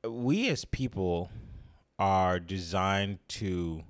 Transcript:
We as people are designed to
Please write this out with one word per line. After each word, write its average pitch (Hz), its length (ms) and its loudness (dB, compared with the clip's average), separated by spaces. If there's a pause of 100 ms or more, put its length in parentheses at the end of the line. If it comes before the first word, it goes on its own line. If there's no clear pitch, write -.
We 127 460 2
as - 160 -2
people 92 640 0 (680)
are 95 420 4
designed 95 800 0 (100)
to 87 600 -4